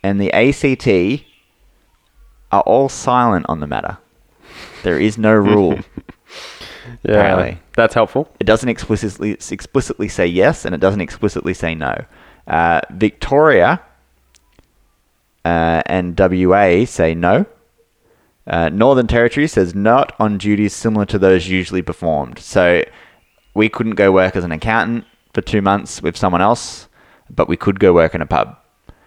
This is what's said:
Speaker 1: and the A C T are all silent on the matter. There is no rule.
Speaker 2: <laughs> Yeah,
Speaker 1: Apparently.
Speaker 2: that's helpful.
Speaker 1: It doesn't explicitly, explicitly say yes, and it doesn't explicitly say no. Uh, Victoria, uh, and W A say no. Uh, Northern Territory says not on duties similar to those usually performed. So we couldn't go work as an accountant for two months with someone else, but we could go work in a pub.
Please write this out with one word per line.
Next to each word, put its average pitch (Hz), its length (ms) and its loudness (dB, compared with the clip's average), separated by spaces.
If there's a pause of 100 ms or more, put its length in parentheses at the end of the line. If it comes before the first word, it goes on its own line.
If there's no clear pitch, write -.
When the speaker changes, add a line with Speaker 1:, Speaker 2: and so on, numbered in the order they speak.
Speaker 1:
and 98 180 -2
the 98 120 0
A 123 180 4
C 135 240 -2
T 101 500 0 (1300)
are 98 100 2
all 135 280 2
silent 123 600 0
on 80 100 -4
the 73 80 -8
matter. 53 300 -8 (880)
There 82 160 0
is 107 180 0
no 110 160 4
rule. 101 500 4
Speaker 2:
<laughs> - 60 -20 (1120)
Yeah, 107 100 0
Speaker 1:
Apparently. 95 440 2 (180)
Speaker 2:
that's 113 200 2
helpful. 120 340 0 (100)
Speaker 1:
It - 60 -4
doesn't 110 240 2
explicitly, 104 600 -4 (180)
explicitly - 580 -6
say 90 200 -2
yes, 92 380 0
and 87 100 -4
it - 60 -8
doesn't 95 200 2
explicitly - 540 -4
say 82 180 -6
no. 73 320 -6 (420)
Uh, 82 320 2 (120)
Victoria, 127 920 2 (1600)
uh, 82 420 0
and 90 300 -4
W 92 400 2
A 98 300 4
say 80 300 -2
no. 95 300 2 (1000)
Uh, 82 220 -2
Northern 120 380 0
Territory 120 400 0
says 90 260 -2
not 113 460 0
on 104 180 0
duties 104 360 -2
similar 107 340 -2
to 107 100 -4
those 92 300 4
usually 92 340 -2
performed. 73 560 -6
So 87 460 2 (720)
we 107 140 2
couldn't 110 260 -4
go 98 160 4
work 92 240 2
as 90 80 -2
an 85 80 -6
accountant 110 540 -2 (280)
for - 80 -2
two 104 220 -2
months 101 400 -2
with 85 120 -4
someone 90 260 0
else, - 460 -2 (440)
but - 160 -2
we 85 100 -2
could 95 220 -2
go 92 140 6
work 82 200 4
in 82 80 -4
a 73 60 -6
pub. 65 280 -2 (520)